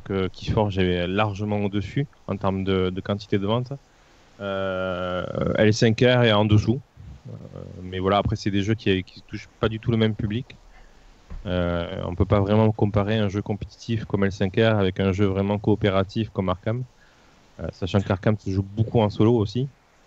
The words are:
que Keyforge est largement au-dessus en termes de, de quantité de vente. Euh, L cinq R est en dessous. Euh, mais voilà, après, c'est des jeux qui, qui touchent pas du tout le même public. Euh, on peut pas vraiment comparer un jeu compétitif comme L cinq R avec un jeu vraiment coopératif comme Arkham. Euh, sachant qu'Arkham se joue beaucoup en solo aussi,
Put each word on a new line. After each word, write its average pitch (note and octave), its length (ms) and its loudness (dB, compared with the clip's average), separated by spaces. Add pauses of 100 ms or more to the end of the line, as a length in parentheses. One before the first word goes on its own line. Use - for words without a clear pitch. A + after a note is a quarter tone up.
que F#2+ 240 -2
Keyforge G#2 500 -2
est F2+ 300 2
largement G#2 560 -2
au-dessus G#2 420 -2 (220)
en G2 80 -4
termes F#2+ 260 -2
de, F#2 280 0
de F#2 100 -8
quantité G#2 380 -2
de G2 100 -2
vente. B2 240 -2 (680)
Euh, F#2 840 -4 (340)
L G#2+ 160 6
cinq A2+ 280 4
R B2 200 6
est A2+ 100 6
en G#2 120 4
dessous. A2 360 4 (460)
Euh, G#2 320 -16 (240)
mais F#2 160 -8
voilà, F#2+ 200 4
après, G2+ 180 0
c'est G2+ 160 -2
des G2 100 0
jeux G#2+ 120 2
qui, F#2+ 280 2
qui - 200 -16
touchent - 260 -14 (100)
pas A2+ 100 2
du A2 120 -4
tout A#2+ 100 -2
le A2+ 60 2
même A2 180 2
public. A2 400 -6 (920)
Euh, F2 600 -2
on F2+ 100 -6
peut F2+ 100 2
pas G#2 140 2
vraiment G#2+ 320 4
comparer G#2+ 480 0
un G#2 100 0
jeu G2+ 140 -2
compétitif - 640 -6
comme G2+ 180 -2
L G2 80 2
cinq F#2+ 280 -4
R A2+ 200 4
avec F#2+ 220 0
un G2 100 2
jeu G2 140 2
vraiment G2 340 0
coopératif G#2 720 0
comme F#2 200 -2
Arkham. A2 340 -4 (760)
Euh, E2 140 -8
sachant G2 280 0
qu'Arkham G#2 380 0
se - 100 -10
joue F#2+ 140 0
beaucoup G#2+ 380 0
en G#2 100 2
solo A2 220 4
aussi, A#2+ 340 0 (400)